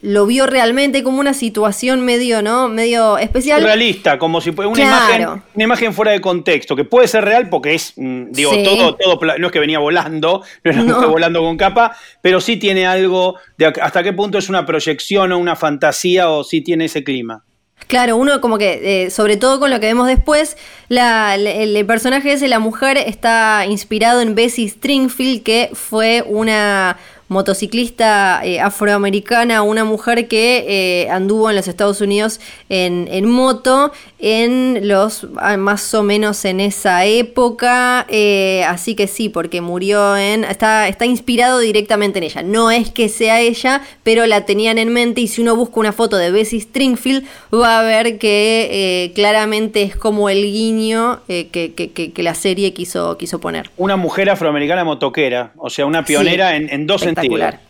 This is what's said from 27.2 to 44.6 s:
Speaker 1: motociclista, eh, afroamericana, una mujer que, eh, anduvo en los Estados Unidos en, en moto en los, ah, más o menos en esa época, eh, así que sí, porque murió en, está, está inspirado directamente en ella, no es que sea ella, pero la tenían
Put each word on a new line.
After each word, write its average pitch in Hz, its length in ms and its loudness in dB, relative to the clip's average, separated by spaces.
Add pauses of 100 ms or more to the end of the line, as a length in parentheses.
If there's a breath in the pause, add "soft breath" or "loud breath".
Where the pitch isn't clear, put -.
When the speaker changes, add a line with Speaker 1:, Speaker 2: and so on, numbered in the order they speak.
Speaker 1:
motociclista, 214 920 0
eh, 175 160 -2
afroamericana, 208 1000 0
una 214 220 0
mujer 233 440 -2
que, 233 400 0
eh, 180 420 0
anduvo 202 400 0
en 208 60 0
los 190 120 -2
Estados 202 320 -2
Unidos 208 400 -2 (280 loud breath)
en, 180 420 -2
en 190 180 0
moto 262 640 2 (260 loud breath)
en 233 720 0
los, 202 380 0 (100)
ah, 202 200 0
más 202 380 -2
o 214 80 2
menos 208 420 0
en 190 160 -2
esa 190 460 0
época, 247 1040 0
eh, 196 600 0
así 180 260 -4
que 202 120 0
sí, 214 220 -6
porque 170 320 -6
murió 196 560 0
en, 208 280 0
está, 214 440 0
está 202 180 -2
inspirado 247 540 0
directamente 208 580 0
en 170 60 -4
ella, 147 180 -8
no 226 280 2
es 233 200 0
que 226 180 -2
sea 226 320 0
ella, 247 420 0 (200 loud breath)
pero 226 240 4
la 208 180 2
tenían 220 340 0